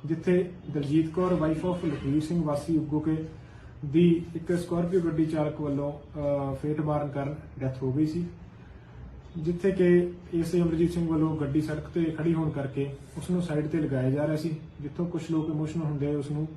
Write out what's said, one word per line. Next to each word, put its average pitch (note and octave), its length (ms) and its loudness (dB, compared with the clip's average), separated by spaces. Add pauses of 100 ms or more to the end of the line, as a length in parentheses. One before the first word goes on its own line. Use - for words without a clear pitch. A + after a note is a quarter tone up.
ਜਿੱਥੇ F3+ 460 2 (200)
ਦਲਜੀਤ D3+ 400 2
ਕੌਰ, F3+ 220 2
wife D#3+ 340 2
of F3 200 0
ਲਖਵੀਰ C#3 360 0
ਸਿੰਘ E3+ 220 0
ਵਾਸੀ D3+ 340 0
ਉੱਗੋਕੇ D3+ 460 0 (600)
ਦੀ E3 500 6
ਇੱਕ F3 240 -2
ਸਕਾਰਪੀਓ F3 420 0
ਗੱਡੀ D#3+ 260 2
ਚਾਲਕ D3+ 340 -2
ਵੱਲੋਂ, C#3+ 320 -2
ਅਹ, C#3+ 640 -2
ਫੇਟ D3+ 260 -4
ਮਾਰਨ D3 280 0
ਕਾਰਨ C#3 260 -4 (240)
ਡੈਥ C3 240 -4
ਹੋ C3 100 0
ਗਈ D3+ 140 4
ਸੀ, F3 200 -2 (1120)
ਜਿੱਥੇ F3 320 2
ਕਿ F3 420 6 (220)
ਏ E3 60 2
ਐਸ E3+ 140 0
ਆਈ F3 80 4
ਅਮਰਜੀਤ E3 300 4
ਸਿੰਘ E3+ 200 0
ਵੱਲੋਂ D#3 240 2
ਗੱਡੀ C#3+ 240 0
ਸੜਕ D3+ 340 -4
ਤੇ E3+ 100 2
ਖੜੀ D#3+ 300 0
ਹੋਣ D#3+ 160 0
ਕਰਕੇ C#3 400 -2 (260)
ਉਸ D#3+ 140 -8
ਨੂੰ F3 120 2
ਸਾਈਡ D3+ 240 0
ਤੇ E3 120 -2
ਲਗਾਇਆ C3 320 2
ਜਾ D3 160 2
ਰਿਹਾ D#3 100 0
ਸੀ, D#3+ 200 -2 (240)
ਜਿੱਥੋਂ D#3 260 -4
ਕੁਝ E3+ 240 -4
ਲੋਕ D#3 180 2
ਇਮੋਸ਼ਨਲ D#3 360 -2
ਹੁੰਦੇ D3 300 0
ਉਸ D3 160 -4
ਨੂੰ D3+ 260 -2